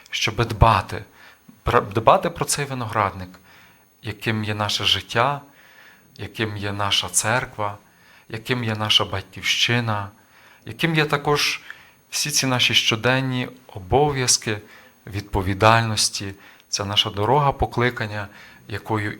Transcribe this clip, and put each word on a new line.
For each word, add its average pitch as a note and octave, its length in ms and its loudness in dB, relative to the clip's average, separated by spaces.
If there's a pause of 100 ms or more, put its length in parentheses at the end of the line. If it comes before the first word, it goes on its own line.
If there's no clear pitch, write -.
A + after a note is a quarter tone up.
щоб A2+ 380 -2
дбати, G#2 560 2 (600)
пр-, A#2+ 300 2
дбати E3 360 4
про D#3 160 -4
цей C#3+ 200 -2
виноградник, G#2 640 -2 (760)
яким A2 400 -4
є G#2 120 -4
наше G#2 300 -4
життя, A#2+ 560 0 (760)
яким G#2 400 -4
є G2+ 140 -4
наша G2+ 380 -2
церква, A2 680 -2 (520)
яким A#2+ 340 -4
є A2 120 -2
наша G#2+ 300 0
батьківщина, G#2 1040 -2 (560)
яким D#3+ 300 -2
є D#3 100 4
також D3 560 0 (480)
всі - 220 -4
ці C#3 160 0
наші B2 260 2
щоденні B2+ 760 2 (180)
обов'язки, A#2+ 920 0 (500)
відповідальності, G2+ 1300 2 (360)
ця - 160 -6
наша G#2 240 0
дорога B2 420 2
покликання, A#2 760 -4 (400)
якою G#2 520 -4